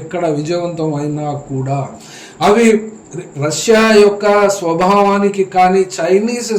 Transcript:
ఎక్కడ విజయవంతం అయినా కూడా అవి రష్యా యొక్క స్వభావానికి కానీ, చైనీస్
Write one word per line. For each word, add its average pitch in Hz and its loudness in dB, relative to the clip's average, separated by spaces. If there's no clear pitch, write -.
ఎక్కడ 170 -6
విజయవంతం 160 -4
అయినా 147 -6
కూడా 135 -4
అవి 226 4
రష్యా 214 2
యొక్క 202 4
స్వభావానికి 196 0
కానీ, 185 4
చైనీస్ 220 -2